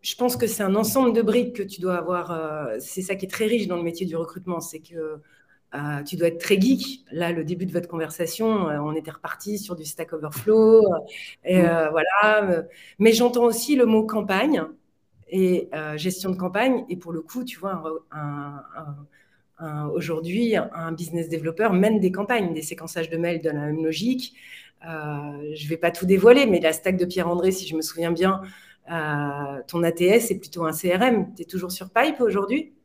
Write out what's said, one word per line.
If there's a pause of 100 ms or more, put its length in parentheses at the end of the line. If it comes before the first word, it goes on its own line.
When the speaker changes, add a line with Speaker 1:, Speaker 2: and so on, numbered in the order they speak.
Speaker 1:
je
pense
que
c'est
un
ensemble
de
briques
que
tu
dois
avoir.
Euh,
c'est
ça
qui
est
très
riche
dans
le
métier
du
recrutement,
c'est
que, (560)
euh,
tu
dois
être
très
geek.
Là,
le
début
de
votre
conversation,
euh,
on
était
reparti
sur
du
Stack
Overflow,
euh, (460)
et,
Speaker 2:
Mm.
Speaker 1:
euh,
voilà.
Euh, (360)
mais
j'entends
aussi
le
mot
campagne (680)
et,
euh,
gestion
de
campagne.
Et
pour
le
coup,
tu
vois,
un
re-, (100)
un, (140)
un, (680)
un,
aujourd'hui,
un
business
developer
mène
des
campagnes,
des
séquençages
de
mails
dans
la
même
logique. (520)
Euh,
je
vais
pas
tout
dévoiler,
mais
la
stack
de
Pierre-André,
si
je
me
souviens
bien, (480)
euh,
ton
A
T
S,
c'est
plutôt
un
C
R
M.
T'es
toujours
sur
Pipe
aujourd'hui ? (120)